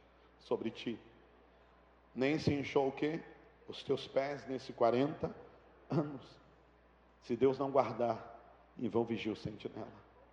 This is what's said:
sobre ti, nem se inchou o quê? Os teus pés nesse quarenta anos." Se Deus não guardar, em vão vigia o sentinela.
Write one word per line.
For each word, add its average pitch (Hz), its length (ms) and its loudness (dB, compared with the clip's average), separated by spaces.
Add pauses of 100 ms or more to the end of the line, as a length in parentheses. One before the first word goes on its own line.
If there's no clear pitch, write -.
(380)
sobre 113 320 -2
ti, 110 260 -6 (1160)
nem 139 240 2
se 147 160 2
inchou 139 320 2
o 135 60 0
quê? 151 280 -2 (460)
Os - 160 -14
teus - 240 -2
pés 139 400 -2
nesse 127 260 -8
quarenta 127 640 2 (560)
anos." 143 340 0 (960)
Se 123 120 -2
Deus 127 240 4
não 139 140 0
guardar, 117 640 2 (440)
em 120 100 0
vão 113 140 4
vigia 107 300 -2
o 98 40 -4
sentinela. 110 680 -10 (280)